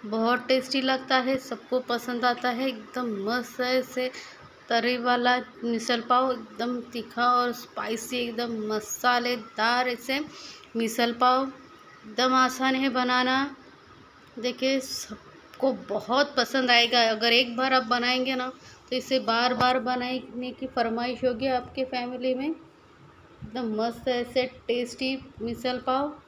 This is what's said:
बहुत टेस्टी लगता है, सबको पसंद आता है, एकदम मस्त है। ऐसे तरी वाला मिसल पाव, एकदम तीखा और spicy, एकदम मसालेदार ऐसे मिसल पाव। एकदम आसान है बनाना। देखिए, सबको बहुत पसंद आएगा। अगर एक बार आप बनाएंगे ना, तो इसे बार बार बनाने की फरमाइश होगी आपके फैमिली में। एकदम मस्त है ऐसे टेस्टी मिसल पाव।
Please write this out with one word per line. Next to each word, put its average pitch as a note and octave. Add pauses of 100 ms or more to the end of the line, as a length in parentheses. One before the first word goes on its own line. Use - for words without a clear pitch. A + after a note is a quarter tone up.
बहुत A3+
टेस्टी C4
लगता C4
है, C4
सबको B3+
पसंद A#3+
आता B3
है, B3
एकदम A3
मस्त A#3+
है। B3+
ऐसे B3+ (580)
तरी A#3
वाला B3 (260)
मिसल A#3
पाव, B3+
एकदम A#3+
तीखा A#3+
और B3
spicy, A3+
एकदम A#3
मसालेदार A#3+
ऐसे B3+ (560)
मिसल A#3
पाव। B3+
एकदम -
आसान C4
है C4+
बनाना। B3+ (840)
देखिए, B3+
सबको - (160)
बहुत B3+
पसंद B3+
आएगा। A#3
अगर A3+
एक A#3+
बार C4
आप B3+
बनाएंगे B3
ना, B3+ (380)
तो B3+
इसे B3+
बार A#3
बार B3+
बनाने B3
की B3+
फरमाइश A#3+
होगी B3
आपके B3+
फैमिली B3+
में। C4
एकदम -
मस्त A#3
है A#3+
ऐसे B3 (220)
टेस्टी B3 (240)
मिसल A#3+
पाव। C4 (180)